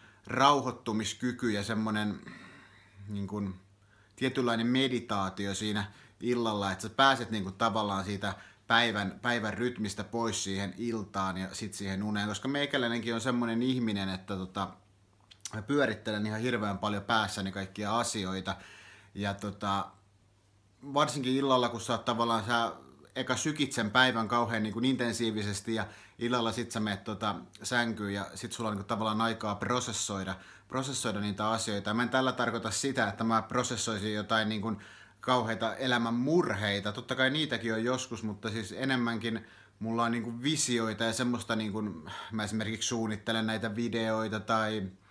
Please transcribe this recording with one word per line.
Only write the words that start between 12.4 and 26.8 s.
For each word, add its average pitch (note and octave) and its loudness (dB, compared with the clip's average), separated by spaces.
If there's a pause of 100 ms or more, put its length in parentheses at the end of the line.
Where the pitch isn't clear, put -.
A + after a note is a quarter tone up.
meikäläinenkin B2 0
on A2 -2
semmonen A#2+ 2
ihminen, A2 0
että F#2+ -4
tota, F#2 -4 (840)
mä A2 -4
pyörittelen G#2+ 0
ihan G#2+ -2
hirveän G#2+ 0
paljon G2+ -2
päässäni G#2 0
kaikkia G2+ -2
asioita. F#2+ -2 (600)
Ja G2+ -2
tota, G2 -2 (1000)
varsinkin C#3 2
illalla, C3 6
kun A#2 -6
sä B2 0
oot G#2+ -2
tavallaan, A#2 2
sä A#2 2 (440)
eka B2+ 0
sykit D3 0
sen G#2 0
päivän A#2 6
kauhean A2+ 2
niin G#2+ -2
kuin A2+ 0
intensiivisesti A2+ 0
ja G#2+ -2 (320)
illalla A#2+ 2
sit A#2 -4
sä A2+ -2
meet G#2 -2